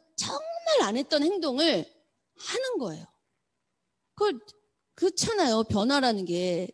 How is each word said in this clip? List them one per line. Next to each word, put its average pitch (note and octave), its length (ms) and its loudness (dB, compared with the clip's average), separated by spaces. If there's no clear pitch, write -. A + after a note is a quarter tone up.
정말 D#5+ 640 0
안 G#3+ 160 0
했던 C#4+ 260 0
행동을 D4+ 640 0
하는 B4+ 420 -4
거예요. E3 280 -8
그걸, G4 240 0
그렇잖아요. F4+ 680 2
변화라는 A3 640 2
게. F3 480 -2